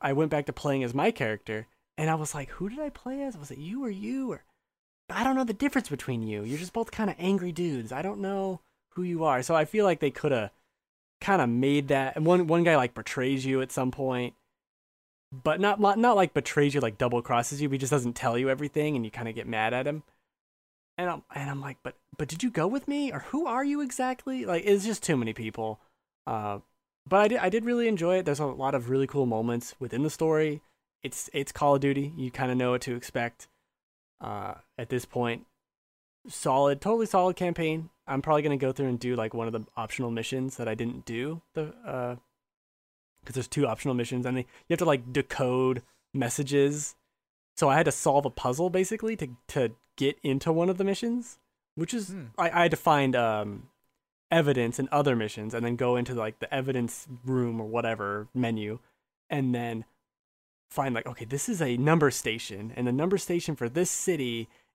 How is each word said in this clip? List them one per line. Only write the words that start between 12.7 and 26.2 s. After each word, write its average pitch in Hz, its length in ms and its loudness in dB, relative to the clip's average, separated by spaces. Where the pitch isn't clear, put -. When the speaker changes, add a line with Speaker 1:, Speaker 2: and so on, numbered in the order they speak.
Speaker 1:
like, 123 160 2
betrays 131 520 -2
you 135 160 2
at 131 100 -4
some 131 200 0
point, 127 420 -2
but 156 280 0
not, 202 200 2
not, 202 200 4
not, 240 160 6
like, - 180 4
betrays 147 420 2
you, 143 40 4
like, 113 180 0
double 120 240 2
crosses 127 400 0
you, 151 80 0
but 135 40 0
he 135 60 0
just 131 120 -2
doesn't 123 220 2
tell 120 240 0
you 131 120 2
everything, 147 460 0
and 120 80 0
you 107 80 -8
kinda 113 220 -8
get 117 140 -8
mad 110 260 0
at 131 140 -2
him. 151 160 -6
And 180 120 -2
I'm, 160 140 -6
and 139 160 -6
I'm 139 100 -6
like, 139 220 -10
"But, - 140 -10
but 147 100 -4
did 160 160 -6
you 247 80 0
go 165 160 0
with 269 200 -2
me? 285 240 -2
Or 139 80 -6
who 311 280 -4
are 247 160 0
you 285 180 0
exactly?" 254 640 -4
Like, 175 200 0
it's 202 200 4
just 220 180 -2
too 151 140 2
many 113 160 -2
people. 110 460 -6